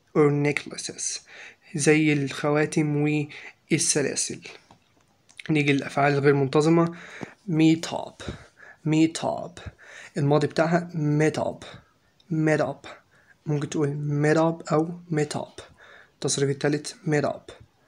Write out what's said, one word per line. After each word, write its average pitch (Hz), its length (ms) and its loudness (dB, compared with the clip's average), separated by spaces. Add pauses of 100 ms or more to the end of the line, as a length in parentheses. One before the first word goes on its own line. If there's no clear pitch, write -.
(180)
or 151 120 6 (180)
necklaces، - 720 -6 (560)
زي 151 380 4
الخواتم 147 1120 0 (440)
والسلاسل. 139 680 -2 (1080)
نيجي 147 240 2
للأفعال 139 400 0
الغير 139 200 4
منتظمة. 156 640 2 (540)
Meet 160 360 4
up, - 380 -10 (640)
meet 160 360 2
up. 78 360 -6 (580)
الماضي 147 300 4
بتاعها 170 460 0
met 151 460 2
up, - 260 -6 (640)
met 156 300 2
up. 139 260 -6 (580)
ممكن 147 240 -4
تقول 151 200 -2 (340)
met 156 140 4
up 160 360 0
أو 165 260 0 (120)
met 151 260 -2
up. - 240 -10 (520)
التصريف 139 360 -2
التالت 143 460 -2 (140)
met 147 160 2
up. - 400 -8 (220)